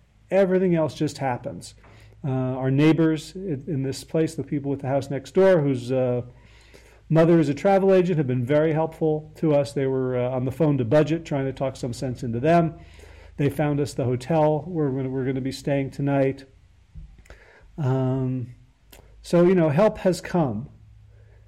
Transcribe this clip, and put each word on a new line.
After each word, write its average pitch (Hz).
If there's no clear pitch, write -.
everything 185
else 156
just 147
happens. -
Uh, 135
our 131
neighbors 156
in, 185
in 139
this 135
place, 160
the 143
people 139
with 139
the 131
house 135
next 131
door, 185
whose, 127
uh, 127
mother 165
is 147
a 143
travel 196
agent, 180
have 151
been 123
very 151
helpful 156
to 156
us. 143
They 135
were, 131
uh, 123
on 127
the 131
phone 147
to 127
Budget, 151
trying 139
to 135
talk 135
some 127
sense 127
into 120
them. 160
They 143
found 147
us 139
the 139
hotel 151
where 156
we're, 135
we're 131
gonna 131
be 131
staying 139
tonight. 139
Um, 131
so, 175
you 185
know, 170
help 208
has 175
come. 135